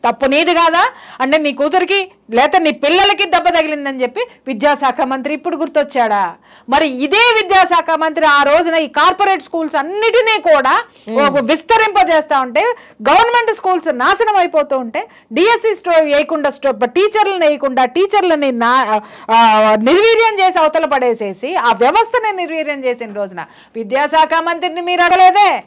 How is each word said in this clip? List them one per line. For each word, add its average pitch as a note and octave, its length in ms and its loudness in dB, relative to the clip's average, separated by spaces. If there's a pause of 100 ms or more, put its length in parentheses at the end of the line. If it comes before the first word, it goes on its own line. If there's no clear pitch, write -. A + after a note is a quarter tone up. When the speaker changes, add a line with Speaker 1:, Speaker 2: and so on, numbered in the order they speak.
Speaker 1:
తప్పు C4+ 160 -4
నీది D#4 280 0
కాదా? E4+ 380 2 (280)
అంటే C4+ 180 0
నీ D4 140 0
కూతురికి F4+ 600 -2 (200)
లేకపోతే D4 280 2
నీ D#4+ 120 0
పిల్లలకి F#4 580 0
దెబ్బ F4 200 2
తగిలిందని D4 520 -4
చెప్పి B3+ 260 -6 (200)
విద్యాశాఖ C4+ 540 -2
మంత్రి C4 320 -4
ఇప్పుడు D#4 240 -6
గుర్తొచ్చాడా? A#3+ 760 -2 (360)
మరి D4+ 180 0
ఇదే G4+ 560 0
విద్యాశాఖ F4+ 540 0
మంత్రి D#4 280 -2
ఆ C#4+ 180 4
రోజున D#4+ 320 0
ఈ D#4+ 120 -2
కార్పొరేట్ F#4 560 0
స్కూల్స్ D#4+ 320 -6
అన్నిటినీ G#4+ 640 0
కూడా D4+ 420 2 (260)
Speaker 2:
మ్మ్. A3+ 100 -2
Speaker 1:
ఒక C#4+ 240 2
విస్తరింపజేస్తా D#4+ 960 0
ఉంటే, B3+ 200 -2 (480)
గవర్నమెంట్ A4+ 480 2
స్కూల్స్ F#4 340 -2
నాశనం G4 440 0
అయిపోతూ D4 420 0
ఉంటే, B3+ 300 -8 (260)
డిఎస్సి G#4+ 420 0
స్టో-, E4 280 2
వేయకుండా D4 460 -2
స్టో-, C4 360 -4
టీచర్లను G4 640 0
వేయకుండా C4+ 380 0
టీచర్లని E4 680 0
నా-, A#3 500 0 (300)
ఆ, A3 440 4
నిర్వీర్యం G4+ 720 2
చేసి F#4 120 0
అవతల D#4 260 0
పడేసేసి B3 680 -4
ఆ A#3+ 160 0
వ్యవస్థనే G#4+ 600 0
నిర్వీర్యం D#4 540 -6
చేసిన A#3 280 -6
రోజున F#3 320 -8 (300)
విద్యాశాఖ D4 540 0 (100)
మంత్రిని E4+ 420 -4
మీరు F4 200 -2
అడగలేదే? F4+ 640 4